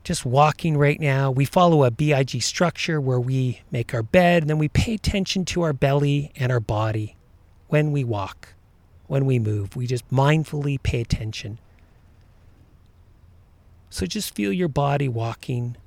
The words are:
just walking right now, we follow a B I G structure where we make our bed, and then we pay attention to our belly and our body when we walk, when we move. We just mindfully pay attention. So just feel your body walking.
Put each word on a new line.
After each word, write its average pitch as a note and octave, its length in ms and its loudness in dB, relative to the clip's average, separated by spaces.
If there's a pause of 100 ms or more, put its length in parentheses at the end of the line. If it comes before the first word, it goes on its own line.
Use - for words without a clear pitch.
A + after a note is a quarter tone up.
just - 240 -6
walking D3 520 2
right C#3+ 220 4
now, C#3 300 0
we C3 140 0
follow E3 400 4
a B2 80 4
B D3+ 220 0
I C3+ 100 2
G B2+ 160 -4
structure D#3+ 600 -2
where B2+ 180 0
we B2+ 500 -2
make A#2+ 240 -4
our A#2+ 80 -2
bed, F3 400 4
and D3+ 80 -2
then D#3 80 0
we D3+ 120 0
pay - 240 2
attention F#3+ 520 -2
to - 160 -4
our D#3+ 120 0
belly C#3+ 640 0
and B2+ 160 -2
our B2 80 2
body G#2+ 560 -4 (500)
when D3+ 240 2
we C#3+ 140 -2
walk, G2+ 480 -8 (540)
when C#3 180 0
we C3 120 2
move. G#2 380 -2
We B2 100 -6
just B2 240 -6
mindfully C#3+ 720 0
pay B2 200 -2
attention. A2 580 -6 (2250)
So - 160 -6
just F#3 280 -8
feel G3+ 200 -2
your F3+ 160 -2
body C#3+ 400 -2
walking. A#2+ 680 -6 (120)